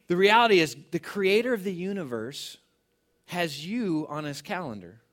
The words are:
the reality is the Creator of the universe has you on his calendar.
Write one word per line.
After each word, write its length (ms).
the 100
reality 440
is 180
the 80
Creator 520
of 120
the 100
universe 840
has 400
you 420
on 160
his 200
calendar. 580